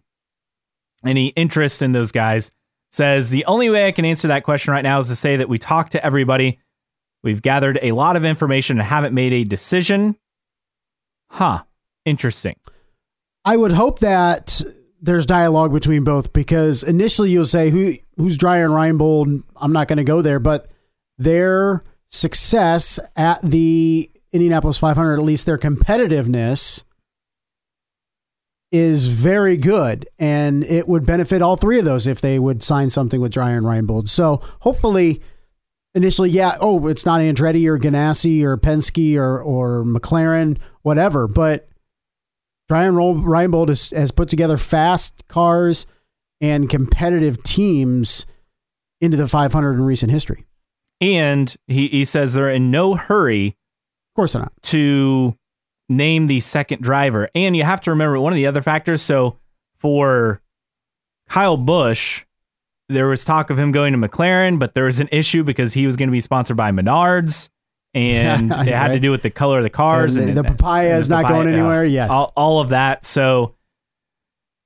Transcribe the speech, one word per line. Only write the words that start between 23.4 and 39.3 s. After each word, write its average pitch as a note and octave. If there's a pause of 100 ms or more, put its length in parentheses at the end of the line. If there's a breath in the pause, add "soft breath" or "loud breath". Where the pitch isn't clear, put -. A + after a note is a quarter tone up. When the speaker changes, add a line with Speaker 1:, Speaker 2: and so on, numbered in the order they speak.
Speaker 2:
the D#3+ (220)
Indianapolis E3
five D#3
hundred, D#3
at D3
least D3+
their D#3
competitiveness, C#3+ (1900)
is D#3+
very F3+
good, D3 (100)
and D3
it E3
would E3
benefit F3
all F3+
three G#3+
of G#3
those B2+
if C3
they C3+
would B2+
sign C#3
something B2
with A#2+
Dreyer B2
and A2+
Reinbold. A2
So D#3+ (200 loud breath)
hopefully, F#3 (720 soft breath)
initially, F#3
yeah, F#3
oh, F3
it's D#3
not E3
Andretti D#3+
or D#3
Ganassi D3+
or C3+
Penske D3+
or, C3